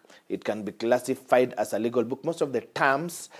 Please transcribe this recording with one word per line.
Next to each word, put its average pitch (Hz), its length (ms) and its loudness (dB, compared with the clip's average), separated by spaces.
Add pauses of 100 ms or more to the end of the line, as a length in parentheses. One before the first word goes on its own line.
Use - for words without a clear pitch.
(280)
It 98 140 -4
can 107 200 -4
be 101 100 -6
classified 123 840 2
as 107 160 -2
a 101 40 0
legal 120 240 2
book. 123 220 -6
Most 165 160 -2
of 143 120 -2
the 113 100 -2
terms 156 680 -2 (120)